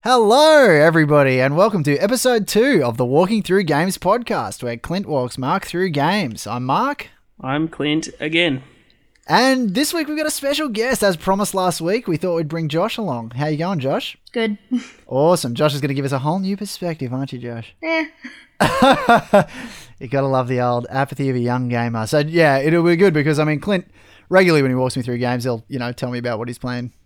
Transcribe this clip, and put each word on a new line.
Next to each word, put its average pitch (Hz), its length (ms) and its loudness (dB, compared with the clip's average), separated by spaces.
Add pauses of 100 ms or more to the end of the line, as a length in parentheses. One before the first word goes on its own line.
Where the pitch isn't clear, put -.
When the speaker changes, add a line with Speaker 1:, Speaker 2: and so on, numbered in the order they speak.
Speaker 1:
Hello, 254 600 6
everybody, 147 760 4
and 139 180 0
welcome 196 240 2
to 143 160 2
episode 233 500 0
two 220 340 2
of 120 140 -2
the 127 80 0
Walking 180 380 2
Through 190 220 0
Games 156 340 0
podcast, 165 640 -2
where 120 160 -6
Clint 190 280 -6
walks 127 300 -4
Mark 147 300 -2
through 175 240 -2
games. 143 560 -2
I'm 123 180 -6
Mark. 214 440 -2 (300)
Speaker 2:
I'm 147 300 -4
Clint 151 400 -4 (100)
again. 156 440 -2 (680)
Speaker 1:
And 247 460 2
this 285 180 0
week 320 160 -4
we've 302 80 -6
got 311 100 -2
a 302 40 -2
special 285 400 -4
guest. 226 340 -2
As 180 140 2
promised 196 360 0
last 185 280 -2
week, 202 260 -2
we 160 80 0
thought 175 200 -2
we'd 165 120 -2
bring 165 220 -6
Josh 175 260 -2
along. 120 360 -6
How 143 160 -4
you 151 100 -2
going, 175 220 -2
Josh? 151 360 -4 (160)
Speaker 3:
Good. 226 240 -2 (140)
<laughs> 247 100 -2 (260)
Speaker 1:
Awesome. 135 480 2
Josh 147 200 2
is 139 80 -6
gonna 139 100 -4
give 139 140 -4
us 131 60 -2
a 135 80 -4
whole 156 180 -4
new 196 180 -4
perspective, 165 560 -8
aren't 135 220 -6
you, 123 40 -12
Josh? 120 440 -12
Speaker 3:
Eh. 320 240 -4 (540)
Speaker 1:
<laughs> 254 840 4 (540)
You 131 100 -14
gotta 135 200 0
love 127 200 0
the 123 140 -2
old 123 260 -2
apathy 135 400 -4
of 127 80 -2
a 123 40 -2
young 123 280 -2
gamer. 120 380 -2
So, 151 140 2
yeah, 156 360 2
it'll 160 280 2
be 170 120 4
good 185 160 4
because, 151 260 0
I 151 60 2
mean, 151 160 0
Clint, 190 260 -2 (440)
regularly 175 320 6
when 131 80 2
he 127 40 0
walks 127 220 -2
me 127 60 -4
through 120 160 -4
games, 123 260 -2
he'll, 117 240 -4
you 139 100 -8
know, 120 140 -6
tell 123 180 -8
me 123 60 -8
about 120 220 -4
what 120 100 -8
he's 123 80 -10
playing 123 380 -8 (120)